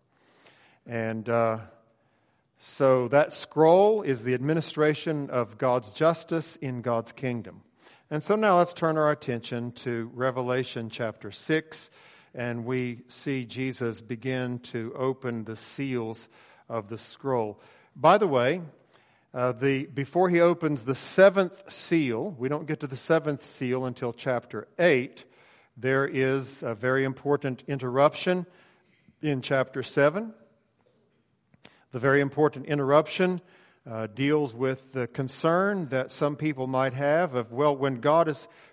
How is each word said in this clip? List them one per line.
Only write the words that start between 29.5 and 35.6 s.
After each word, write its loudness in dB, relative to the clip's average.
seven. 0
The -8
very 4
important 0
interruption, 2
uh, -6
deals 0
with -4
the -2
concern 0